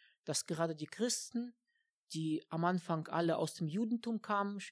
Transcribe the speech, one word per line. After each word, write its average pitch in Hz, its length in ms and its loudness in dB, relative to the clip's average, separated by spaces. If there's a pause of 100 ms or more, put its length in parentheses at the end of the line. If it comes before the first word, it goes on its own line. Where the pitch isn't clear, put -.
(240)
dass - 220 -2
gerade 165 280 0
die 151 120 -6
Christen, 240 680 -2 (580)
die 160 380 0
am 165 140 2
Anfang 170 440 2
alle 165 300 4
aus 160 160 0
dem 160 140 -2
Judentum 226 520 0
kamen, 202 400 0 (120)